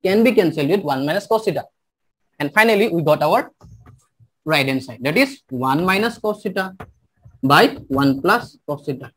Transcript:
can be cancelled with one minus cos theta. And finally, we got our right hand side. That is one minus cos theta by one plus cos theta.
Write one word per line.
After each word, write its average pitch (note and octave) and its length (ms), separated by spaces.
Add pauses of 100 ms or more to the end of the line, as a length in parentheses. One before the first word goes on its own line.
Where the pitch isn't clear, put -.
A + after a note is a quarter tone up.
can G3+ 220
be B3 80
cancelled D#3 360
with G3 120
one C#3 260
minus F#3 200
cos A3 180
theta. D3 200 (720)
And D3 140
finally, A3 360
we E3+ 140
got D3+ 200
our A#3+ 300 (920)
right D3 220
hand C3 160
side. B2 200
That D3+ 140
is C4+ 340
one C3 340
minus G3+ 340
cos G#3+ 240
theta F#3+ 320 (680)
by D#3 260 (200)
one C3+ 320
plus G#3 460
cos D3 180
theta. B2+ 320